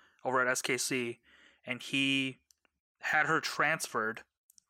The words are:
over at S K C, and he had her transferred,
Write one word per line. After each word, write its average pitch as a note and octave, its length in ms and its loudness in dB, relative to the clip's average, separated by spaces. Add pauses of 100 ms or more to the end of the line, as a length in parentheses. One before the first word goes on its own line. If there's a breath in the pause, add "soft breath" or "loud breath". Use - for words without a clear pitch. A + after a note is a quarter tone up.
(240 soft breath)
over B2+ 160 2
at B2+ 80 4
S B2+ 140 0
K C3 160 0
C, A#2+ 420 -2 (460 soft breath)
and B2 160 -8
he C3+ 560 0 (640)
had D3+ 260 2
her D#3 140 4
transferred, C3+ 840 -2 (480)